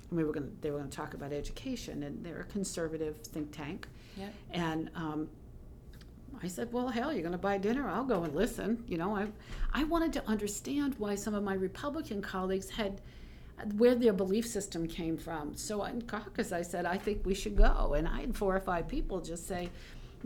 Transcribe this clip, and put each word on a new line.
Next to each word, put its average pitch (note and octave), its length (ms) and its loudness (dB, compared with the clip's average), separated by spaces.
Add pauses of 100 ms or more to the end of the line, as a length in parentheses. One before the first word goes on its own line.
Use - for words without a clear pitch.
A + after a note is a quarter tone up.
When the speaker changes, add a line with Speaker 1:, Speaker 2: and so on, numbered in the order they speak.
Speaker 1:
And F3 80 0
we D#3+ 80 4
were D3+ 80 0
gonna, C#3 160 -2 (100)
they D3+ 100 -2
were C#3+ 100 -2
gonna C#3 100 -6
talk D3+ 240 -6
about C#3+ 180 -6
education, D3 720 -4
and C#3+ 220 -6
they're E3+ 160 -8
a - 100 -10
conservative D#3+ 720 -2
think D3+ 340 -6
tank. D3+ 320 -8 (300)
Speaker 2:
Yep. G3+ 160 -8 (180)
Speaker 1:
And, D#3+ 440 0
um, D#3 340 -4 (1120)
I E3+ 40 -4
said, A3+ 260 -6
"Well, B3 140 0
hell, B3+ 260 0
you're F3+ 100 0
gonna F3 140 -2
buy G3 200 2
dinner, A#3 300 2
I'll F#3+ 180 0
go G3 180 4
and D3+ 120 -2
listen." G#3+ 520 2
You F3 100 -2
know, G3 180 0
I, G3+ 120 0 (460)
I C#4+ 100 4
wanted D#4+ 300 4
to C#4 140 -2
understand A#3+ 720 0
why G#3 180 0
some G#3 200 -2
of G3+ 80 0
my G3 100 2
Republican G3+ 680 -2
colleagues F#3+ 480 0
had, G3+ 300 -2 (760)
where A#3+ 180 10
their A#3 180 8
belief G3 340 4
system E3+ 400 -2
came E3 300 0
from. D3+ 380 -6
So G#3 300 -4
in A#3 160 -4
caucus, - 500 -4
I F3 120 0
said, F3+ 220 -2
"I F3+ 120 2
think G#3 280 0
we F#3+ 100 4
should G3+ 200 -2
go." - 420 10
And D#3+ 100 2
I - 140 0
had A3+ 140 -2
four F#3+ 200 2
or F#3+ 60 4
five E3+ 260 0
people F#3+ 340 -2
just E3+ 260 -6
say, F3 220 -2 (560)